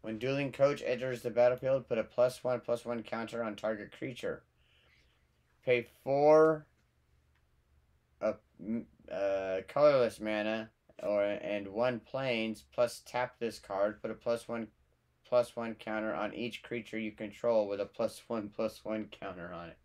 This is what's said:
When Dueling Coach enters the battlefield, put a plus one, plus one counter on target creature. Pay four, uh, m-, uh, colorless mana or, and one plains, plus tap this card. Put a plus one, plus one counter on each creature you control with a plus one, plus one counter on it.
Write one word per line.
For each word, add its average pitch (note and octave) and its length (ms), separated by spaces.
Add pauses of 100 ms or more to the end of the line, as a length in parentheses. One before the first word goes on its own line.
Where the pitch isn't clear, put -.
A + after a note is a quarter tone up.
When A2 180
Dueling C3+ 320
Coach C#3 340
enters B2 380
the A#2+ 80
battlefield, B2+ 580
put A#2 80
a A2 60
plus - 400
one, B2 160
plus A#2+ 260
one A#2 160
counter A2+ 420
on G#2+ 120
target G#2 360
creature. A#2+ 520 (1200)
Pay B2 220 (160)
four, D3+ 640 (1500)
uh, - 120 (300)
m-, A2+ 220 (260)
uh, F#2+ 460 (100)
colorless C#3 520
mana G#2+ 500 (320)
or, G2+ 220
and G2+ 440
one A#2 320
plains, A2+ 720
plus A#2+ 340
tap B2 340
this A2+ 180
card. G2+ 420
Put A2 120
a G#2+ 40
plus A#2 320
one, A#2 200 (600)
plus B2 280
one A#2 180
counter A2 400
on G#2 220
each A#2 260
creature A2+ 380
you A2 120
control G#2+ 560
with G2+ 140
a G2 40
plus - 420
one, G#2 220
plus - 360
one G#2+ 260
counter F2+ 400
on E2+ 180
it. D#2+ 160